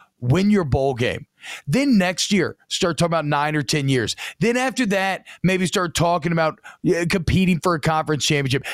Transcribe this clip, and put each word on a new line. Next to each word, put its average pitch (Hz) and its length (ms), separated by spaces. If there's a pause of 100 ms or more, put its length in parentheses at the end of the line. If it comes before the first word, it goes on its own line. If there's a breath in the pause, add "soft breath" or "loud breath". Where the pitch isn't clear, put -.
(180 soft breath)
win 175 320
your 196 140
bowl 135 300
game. 113 320 (400 loud breath)
Then 240 320
next 185 340
year, 165 240 (120)
start 170 300
talking 170 120
about 160 160
nine 147 280
or 151 80
ten 143 260
years. 123 280 (240 loud breath)
Then 233 160
after 254 300
that, 190 400 (180 loud breath)
maybe 185 220
start 180 280
talking 170 380
about, 160 260 (300 loud breath)
uh, 170 200
competing 185 520
for 180 140
a 147 60
conference 156 460
championship. 139 460